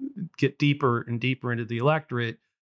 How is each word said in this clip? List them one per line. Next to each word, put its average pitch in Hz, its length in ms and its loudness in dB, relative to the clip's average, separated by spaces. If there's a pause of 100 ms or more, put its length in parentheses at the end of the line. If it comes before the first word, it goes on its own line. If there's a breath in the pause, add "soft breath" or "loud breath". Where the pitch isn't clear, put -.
(380)
get - 220 0
deeper 143 420 2
and 117 180 -4
deeper 127 320 -2
into 117 140 -2
the 117 140 -4
electorate 123 580 0 (320)